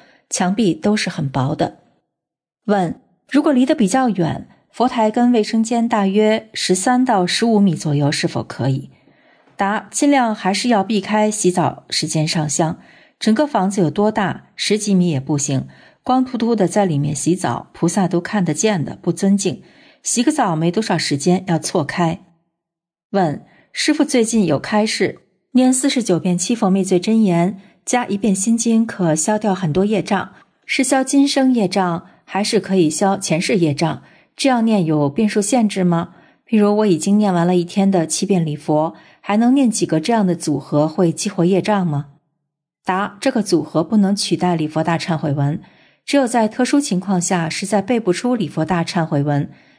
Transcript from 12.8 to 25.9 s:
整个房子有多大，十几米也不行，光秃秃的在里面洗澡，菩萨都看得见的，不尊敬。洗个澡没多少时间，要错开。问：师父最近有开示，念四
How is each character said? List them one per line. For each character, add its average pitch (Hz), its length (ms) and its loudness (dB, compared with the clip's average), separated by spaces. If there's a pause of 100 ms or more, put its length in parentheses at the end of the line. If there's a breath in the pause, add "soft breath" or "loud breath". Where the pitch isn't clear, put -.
整 220 160 2
个 302 120 2
房 196 240 0
子 202 100 -2
有 156 100 2
多 208 220 0
大， 190 420 -4
十 - 240 -2
几 208 160 0
米 180 140 2
也 151 100 0
不 139 180 -2
行， 135 300 -2 (380 loud breath)
光 254 200 2
秃 254 140 -6
秃 233 160 0
的 196 140 2
在 202 160 2
里 170 120 0
面 143 160 -2
洗 151 220 0
澡， - 380 -6
菩 - 160 -2
萨 185 180 0
都 170 140 -2
看 190 240 -2
得 156 100 -2
见 196 300 -2
的， - 180 -10
不 175 100 0
尊 196 240 2
敬。 190 280 -6 (400 loud breath)
洗 - 180 -2
个 269 80 0
澡 240 240 0
没 160 160 0
多 190 100 -2
少 208 160 -2
时 147 220 -2
间， 175 300 0
要 165 100 0
错 156 240 -4
开。 165 380 -4 (880)
问： 175 340 -2 (280 soft breath)
师 - 200 -2
父 294 120 2
最 247 180 2
近 220 240 2
有 147 140 0
开 214 260 0
示， - 320 -4 (340)
念 254 200 4
四 262 180 0